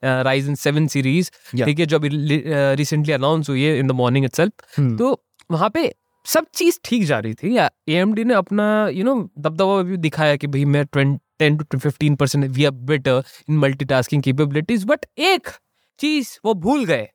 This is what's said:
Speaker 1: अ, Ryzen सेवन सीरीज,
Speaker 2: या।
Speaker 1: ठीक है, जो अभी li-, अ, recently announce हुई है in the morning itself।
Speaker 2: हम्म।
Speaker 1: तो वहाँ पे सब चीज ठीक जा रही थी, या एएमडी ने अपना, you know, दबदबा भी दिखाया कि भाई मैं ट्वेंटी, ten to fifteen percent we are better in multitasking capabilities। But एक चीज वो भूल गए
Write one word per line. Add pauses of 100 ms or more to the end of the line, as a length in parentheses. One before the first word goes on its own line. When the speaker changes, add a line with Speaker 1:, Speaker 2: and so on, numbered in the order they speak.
Speaker 1:
अ,
Ryzen
सेवन
सीरीज, (240)
Speaker 2:
या।
Speaker 1:
ठीक
है,
जो
अभी
li-,
अ,
recently
announce
हुई
है
in
the
morning
itself। (260)
Speaker 2:
हम्म।
Speaker 1:
तो (280)
वहाँ
पे (300)
सब
चीज
ठीक
जा
रही
थी,
या (180)
एएमडी
ने
अपना,
you
know, (100)
दबदबा
भी
दिखाया
कि
भाई
मैं
ट्वेंटी, (160)
ten
to
fifteen
percent
we
are
better (280)
in
multitasking
capabilities।
But (200)
एक (520)
चीज
वो
भूल
गए